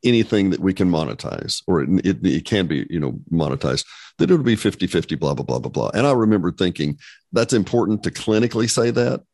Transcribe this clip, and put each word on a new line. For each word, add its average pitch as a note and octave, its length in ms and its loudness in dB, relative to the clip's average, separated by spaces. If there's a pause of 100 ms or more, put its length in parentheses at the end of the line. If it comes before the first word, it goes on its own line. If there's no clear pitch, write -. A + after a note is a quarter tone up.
anything G#2+ 460 4
that - 80 -2
we F#2+ 140 2
can F#2 180 2
monetize, C2+ 760 -4
or E2+ 140 2
it, C2 80 -2 (160)
it, F#2 200 0
it D#2+ 200 2
can G2 220 0
be, D2 220 -2
you E2+ 100 -4
know, C#2 200 -4 (120)
monetized, C#2+ 520 -2 (360)
that E3+ 120 2
it'll D#3+ 120 4
be A#2+ 120 4
fifty G2+ 320 -2
fifty, D#2+ 280 -2
blah, C#2+ 180 -2
blah, C#2 120 -6
blah, B1+ 140 -2
blah, C2 120 -8
blah." - 220 -2
And A#2 140 2
I C#3+ 60 4
remember G#2+ 380 2
thinking, D#2+ 460 -2 (360)
"That's A#2 200 0
important G#2+ 500 0
to - 80 -4
clinically A2+ 580 0
say A#2 220 0
that A#2+ 300 -2 (120)